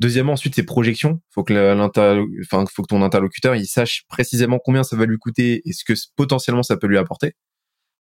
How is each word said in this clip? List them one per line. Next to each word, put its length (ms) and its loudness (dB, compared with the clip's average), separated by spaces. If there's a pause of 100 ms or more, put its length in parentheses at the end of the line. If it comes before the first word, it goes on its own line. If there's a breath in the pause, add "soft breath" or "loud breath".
Deuxièmement, 320 2
ensuite, 220 -4
c'est 80 0
projection. 680 0
Faut 160 -6
que 80 -2
le, 220 4
l'inter-, 500 2 (180)
enfin, 300 0
faut 100 -6
que 60 -12
ton 140 2
interlocuteur, 520 0
il 120 -2
sache 420 -2
précisément 500 0
combien 240 0
ça 140 -6
va 80 2
lui 140 0
coûter 480 -2
et 80 -8
ce 100 -14
que 100 0
c-, 120 -6 (100)
potentiellement 460 0
ça 160 -2
peut 80 -2
lui 100 2
apporter. 380 -2 (680)